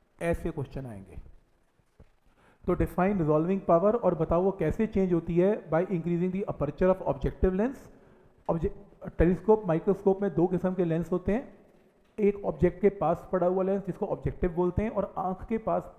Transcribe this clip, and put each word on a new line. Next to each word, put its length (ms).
ऐसे 280
question 360
आएंगे। 320
तो 120
define 420
resolving 420
power, 240
और 200
बताओ 280
वो 80
कैसे 360
change 260
होती 240
है? 340
By 160
increasing 480
the 100
aperture 400
of 80
objective 400
lens। 360
ऑब्जे-, 240
telescope, 480
microscope 560
में 120
दो 120
किस्म 280
के 100
लेंस 280
होते 200
हैं, 260
एक 260
object 360
के 80
पास 440
पड़ा 140
हुआ 180
lens 220
जिसको 200
objective 460
बोलते 300
हैं, 80
और 280
आंख 260
के 140
पास 400